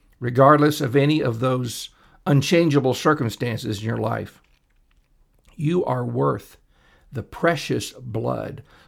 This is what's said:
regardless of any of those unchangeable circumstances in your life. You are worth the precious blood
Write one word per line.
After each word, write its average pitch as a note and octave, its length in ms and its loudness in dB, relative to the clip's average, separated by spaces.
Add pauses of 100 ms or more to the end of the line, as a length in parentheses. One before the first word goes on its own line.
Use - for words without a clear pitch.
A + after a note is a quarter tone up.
(200)
regardless C#3+ 640 4
of B2+ 140 -2
any D3 260 4
of A#2+ 180 -2
those B2+ 500 -4 (360)
unchangeable C#3+ 720 2
circumstances A#2+ 840 -2
in G#2+ 80 -10
your A2+ 120 -4
life. A2 440 -6 (1120)
You D#3+ 300 -2
are B2 180 -2
worth A#2+ 540 -4 (540)
the A#2+ 100 -8
precious D3 680 -4
blood A#2 720 -6 (240)